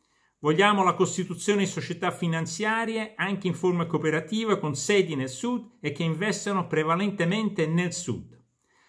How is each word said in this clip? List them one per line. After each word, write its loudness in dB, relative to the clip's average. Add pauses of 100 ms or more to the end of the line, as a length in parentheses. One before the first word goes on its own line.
(400)
Vogliamo 4
la 4
costituzione 0
di 2
società -4
finanziarie -2
anche -2
in 0
forma 0
cooperativa 0
con -2
sedi 2
nel -4
Sud -6
e -4
che -4
investano 0
prevalentemente 0
nel 0
Sud. -6 (540)